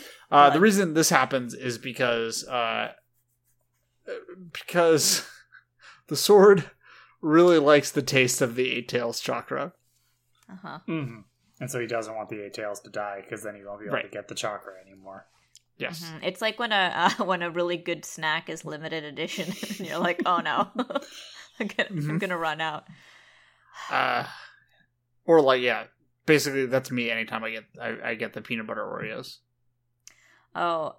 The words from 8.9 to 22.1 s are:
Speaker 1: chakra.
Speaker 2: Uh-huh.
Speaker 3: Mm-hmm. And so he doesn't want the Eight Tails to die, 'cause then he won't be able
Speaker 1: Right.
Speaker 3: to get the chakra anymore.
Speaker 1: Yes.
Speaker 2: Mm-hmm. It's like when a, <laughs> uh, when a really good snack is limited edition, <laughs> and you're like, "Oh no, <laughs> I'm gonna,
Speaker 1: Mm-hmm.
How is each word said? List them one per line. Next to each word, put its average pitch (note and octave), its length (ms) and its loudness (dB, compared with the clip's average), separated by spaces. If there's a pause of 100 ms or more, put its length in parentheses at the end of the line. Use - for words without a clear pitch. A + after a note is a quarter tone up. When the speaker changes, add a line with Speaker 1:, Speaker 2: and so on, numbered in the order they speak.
Speaker 1:
chakra. C3+ 520 -6 (760)
Speaker 2:
Uh-huh. F#3 280 -16 (100)
Speaker 3:
Mm-hmm. C3 320 -8 (400)
And C3 100 -10
so B2 100 -6
he A#2 60 -4
doesn't A2 280 -6
want G#2+ 140 -10
the G#2 160 -10
Eight G2 100 -14
Tails G#2 260 -8
to A2 100 -20
die, G2+ 380 -8
'cause G#2+ 140 -10
then G#2 140 -10
he G2 80 -20
won't G2+ 160 -14
be G#2 60 -14
able B2 100 -6
Speaker 1:
Right. A2 80 -4
Speaker 3:
to G2 60 -14
get G#2 180 -12
the - 60 -14
chakra G2+ 400 -8 (120)
anymore. F#2+ 400 -20 (520)
Speaker 1:
Yes. D#3+ 260 -10
Speaker 2:
Mm-hmm. D#3+ 200 -14
It's F#3 160 -6
like A3 180 -4
when A#3 140 -4
a, F3+ 420 0
<laughs> - 40 -8
uh, - 60 -2
when F3 180 -2
a F3 80 -4
really F3 260 -2
good E3+ 280 -8
snack D#3 440 -4
is D#3+ 160 -12
limited D#3 400 -10
edition, D#3+ 480 -8 (100)
<laughs> G#3 160 -10
and - 100 -14
you're D3+ 100 -6
like, F3 280 -2
"Oh F3 140 2
no, D#3 320 -2
<laughs> - 40 -10 (840)
I'm A3 100 -4
gonna, - 220 -4
Speaker 1:
Mm-hmm. D3+ 200 -4